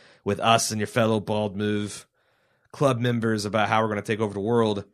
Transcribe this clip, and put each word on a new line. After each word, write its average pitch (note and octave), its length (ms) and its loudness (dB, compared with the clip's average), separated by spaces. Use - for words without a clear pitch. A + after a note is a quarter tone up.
with G2 160 -2
us A2+ 320 4
and A2 80 -4
your G#2 80 -2
fellow A2 320 2
Bald G#2 380 -4
Move G#2 500 -4
Club C3+ 300 0
members A2+ 440 0
about G#2 240 0
how A2 140 2
we're A2 60 0
gonna G#2 140 -2
take G#2+ 180 -2
over G#2 120 -2
the G2+ 60 -6
world. G#2+ 560 2